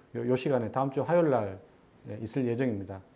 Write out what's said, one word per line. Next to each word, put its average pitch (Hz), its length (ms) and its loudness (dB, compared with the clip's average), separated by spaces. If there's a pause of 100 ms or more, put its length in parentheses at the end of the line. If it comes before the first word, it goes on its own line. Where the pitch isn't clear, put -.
(160)
요, 120 120 -4
요 127 80 4
시간에 127 360 0
다음 135 180 0
주 139 140 -2
화요일 170 260 4
날, 101 300 0 (500)
예, 107 120 -10
있을 123 240 -2
예정입니다. 107 560 -2 (140)